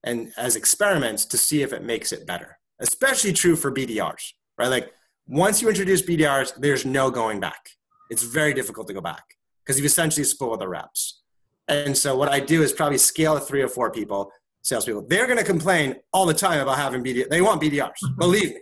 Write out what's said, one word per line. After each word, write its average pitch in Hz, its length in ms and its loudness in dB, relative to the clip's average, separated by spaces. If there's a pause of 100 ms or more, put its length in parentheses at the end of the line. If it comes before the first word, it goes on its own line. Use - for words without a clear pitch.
and 117 340 -6
as 120 180 -2
experiments 135 680 0
to - 120 -4
see 147 240 2
if 131 120 -2
it - 100 -8
makes 113 300 -4
it - 120 -12
better, 87 320 -8 (220)
especially 240 540 0
true 170 220 4
for 143 140 -2
B 123 160 -4
D 107 160 -4
Rs, - 320 -6 (240)
right? 123 120 0
Like, 123 240 -2 (340)
once 185 340 2
you 226 60 2
introduce 190 340 2
B 170 140 -2
D 151 100 2
Rs, 135 280 0
there's 135 320 0
no 135 260 2
going 113 280 -2
back. - 320 -8 (380)
It's 113 140 -2
very 147 300 0
difficult 110 340 -6
to 101 60 -12
go 95 80 -8
back 82 220 -10 (420)
'cause 135 120 0
you've 143 80 0
essentially 151 380 2
spoiled 113 380 -2
the 92 80 -8
reps. - 520 -8 (460)
And 143 300 0
so 139 180 0
what 139 140 0
I 143 100 2
do 151 240 4
is 135 80 2
probably 143 260 0
scale 156 360 4
to 139 80 0
three 139 200 -2
or 151 60 0
four 120 240 -2
people, 98 400 -6 (300)
salespeople. 110 460 -4
They're 208 200 2
gonna 233 160 0
complain 160 540 0 (160)
all 190 120 4
the 160 80 2
time 170 280 2
about 131 160 0
having 127 260 -2
B 127 100 -4
D 123 100 0
R. - 60 -6
They 170 120 2
want 190 180 4
B 151 100 0
D 143 120 0
Rs, - 280 -6
<laughs> 131 80 -4
believe 180 360 2
me. - 80 -16